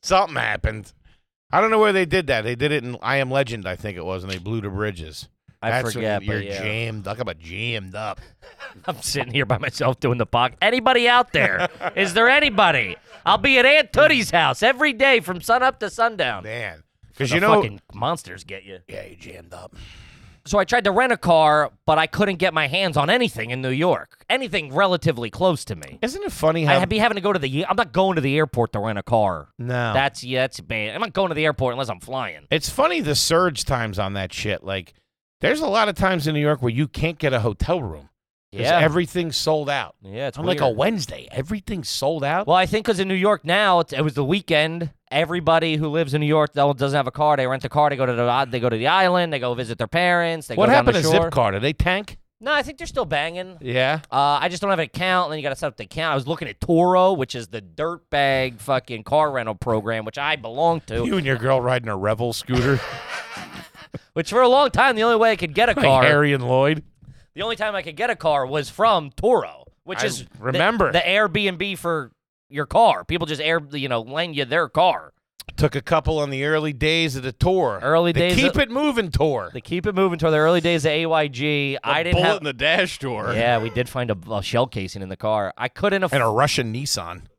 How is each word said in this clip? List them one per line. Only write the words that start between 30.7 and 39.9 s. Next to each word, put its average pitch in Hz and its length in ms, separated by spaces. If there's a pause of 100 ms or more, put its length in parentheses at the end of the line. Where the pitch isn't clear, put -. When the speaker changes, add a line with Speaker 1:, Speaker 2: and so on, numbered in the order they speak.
Speaker 2:
I'm 170 60
not 226 140
going 190 160
to 156 40
the 156 120
airport 135 260
unless 127 160
I'm 92 120
flying. 104 500
Speaker 1:
It's 156 180
funny 320 320
the 151 140
surge 170 500
times 113 340
on 98 160
that 95 200
shit. - 280
Like, 95 300 (480)
there's 302 200
a 320 60
lot 214 220
of 190 60
times 185 320
in 156 80
New 147 80
York 147 180
where 123 120
you 135 160
can't 160 300
get 143 140
a 120 80
hotel 123 400
room. 78 300 (420)
'Cause 98 80
Speaker 2:
Yeah. 156 180
Speaker 1:
everything's 165 580
sold 151 320
out. 131 320